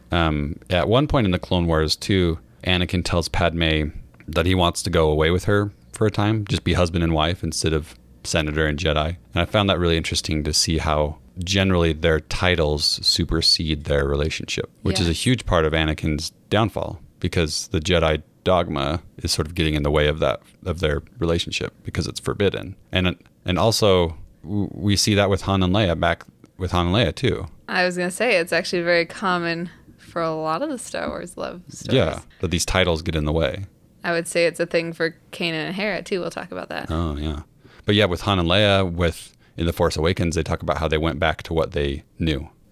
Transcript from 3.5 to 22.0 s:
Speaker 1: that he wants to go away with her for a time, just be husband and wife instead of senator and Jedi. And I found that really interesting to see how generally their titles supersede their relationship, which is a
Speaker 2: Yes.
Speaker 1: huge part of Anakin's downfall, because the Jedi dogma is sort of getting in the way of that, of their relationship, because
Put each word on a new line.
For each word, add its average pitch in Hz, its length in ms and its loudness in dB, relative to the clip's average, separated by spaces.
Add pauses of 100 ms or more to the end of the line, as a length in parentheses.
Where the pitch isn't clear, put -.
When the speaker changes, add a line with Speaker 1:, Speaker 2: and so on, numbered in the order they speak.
Speaker 1:
that 82 200 0
he 92 80 4
wants 85 280 2
to 92 80 -6
go 82 200 4
away 78 200 4
with 90 140 0
her 104 260 2 (220)
for - 140 0
a 104 40 2
time, 107 360 0
just 92 180 -2
be 87 100 2
husband 87 300 2
and 82 80 2
wife 80 320 0
instead 80 280 -2
of 76 220 -2 (300)
senator 78 420 0
and 76 120 0
Jedi. 76 300 0 (260)
And 87 80 2
I - 20 -2
found 101 240 2
that 87 100 2
really 85 200 2
interesting 78 460 -2
to 76 80 -2
see 80 260 0
how 76 400 0 (220)
generally 90 520 2
their 78 280 2
titles 78 640 0 (220)
supersede 80 800 2
their 71 220 2
relationship, - 640 -2 (120)
which 98 180 0
is 90 60 2
a 85 40 4
Speaker 2:
Yes. 82 140 0
Speaker 1:
huge 120 220 0
part 82 200 4
of 76 60 0
Anakin's 78 580 0 (180)
downfall, 87 520 0 (200)
because 82 480 -2
the 90 120 -2
Jedi 80 420 2 (220)
dogma 82 580 0 (160)
is - 140 -4
sort - 140 -2
of 80 80 -12
getting 80 200 0
in 76 80 0
the 73 80 0
way 73 180 4
of 78 120 0
that, 67 200 0 (240)
of 85 160 -4
their 80 220 0 (160)
relationship, - 560 -2 (100)
because - 220 -4